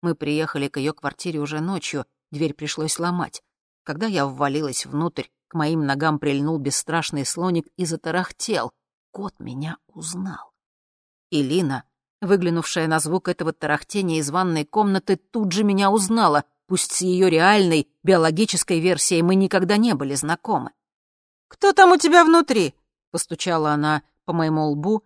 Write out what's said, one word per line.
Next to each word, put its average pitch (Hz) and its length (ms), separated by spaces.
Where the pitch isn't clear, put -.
Мы 170 120
приехали 151 540
к 139 100
её 143 160
квартире 156 460
уже 151 200
ночью, 160 460
дверь 147 240
пришлось 151 440
ломать. 175 440
Когда 160 220
я 180 200
ввалилась 139 600
внутрь, 147 380
к - 60
моим 156 300
ногам 147 340
прильнул 147 400
бесстрашный 143 680
слоник 175 400
и 185 80
затарахтел. 170 880
Кот 196 300
меня 143 360
узнал. 175 640
И 147 120
Лина, 139 420
выглянувшая 175 680
на 160 140
звук 160 280
этого 170 240
тарахтения 180 680
из 143 120
ванной 165 340
комнаты, 196 520
тут 202 360
же 202 120
меня 196 260
узнала, 196 540
пусть - 260
с - 80
её 180 280
реальной, 170 600
биологической 170 760
версией 170 420
мы 175 120
никогда 190 420
не 220 180
были 139 200
знакомы. 147 560
Кто - 240
там 202 200
у 370 40
тебя 339 280
внутри? — 285 500
постучала 165 640
она 147 300
по - 80
моему 156 340
лбу 156 400